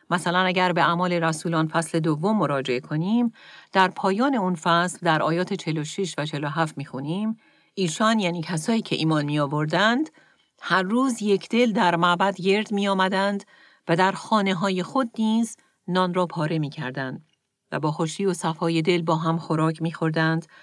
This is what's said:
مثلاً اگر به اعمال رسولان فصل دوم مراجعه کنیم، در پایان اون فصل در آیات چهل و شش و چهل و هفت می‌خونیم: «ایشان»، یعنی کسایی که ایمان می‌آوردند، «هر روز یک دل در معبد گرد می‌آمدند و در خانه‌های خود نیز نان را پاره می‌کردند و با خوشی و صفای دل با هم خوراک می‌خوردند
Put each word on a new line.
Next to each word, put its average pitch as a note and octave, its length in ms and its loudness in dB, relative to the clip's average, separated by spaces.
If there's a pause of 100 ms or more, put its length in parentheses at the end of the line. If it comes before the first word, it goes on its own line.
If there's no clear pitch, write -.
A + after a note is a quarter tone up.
مثلاً F3+ 300 0
اگر F#3 340 2
به E3+ 80 2
اعمال E3+ 320 2
رسولان E3 540 0
فصل E3 320 0
دوم D#3+ 380 2
مراجعه C#3 420 0
کنیم، G#3 540 0 (400)
در F#3+ 140 6
پایان G#3 480 0
اون F#3 200 0
فصل E3+ 500 0
در D#3 160 2
آیات E3+ 320 0
چهل D#3+ 240 -4
و D3+ 60 -4
شش D#3+ 340 -6
و D3 80 -4
چهل D3 180 -6
و D3+ 40 -2
هفت D#3 300 -4
می‌خونیم: D#3+ 600 -6 (360)
«ایشان»، A3 460 0
یعنی F3 220 -2
کسایی F#3 400 -2
که - 140 -4
ایمان D#3 300 0
می‌آوردند، D#3 840 0 (520)
«هر F3+ 200 0
روز A#3 400 0
یک G3+ 280 0
دل A#3 220 2
در F#3 240 2
معبد F3 460 2
گرد G3 300 0
می‌آمدند G3 720 0 (440)
و E3 80 2
در F#3 160 4
خانه‌های F#3+ 720 0
خود C4 340 -2
نیز A3 400 0 (300)
نان F3+ 260 2
را F3+ 120 2
پاره D#3+ 340 -2
می‌کردند C3+ 640 -6 (460)
و - 80 -4
با D#3 120 -2
خوشی D#3+ 340 -4
و F#3 80 2
صفای E3 480 -2
دل F3 200 2
با E3 140 0
هم D#3+ 220 0
خوراک D#3+ 440 -2
می‌خوردند D#3+ 640 0 (180)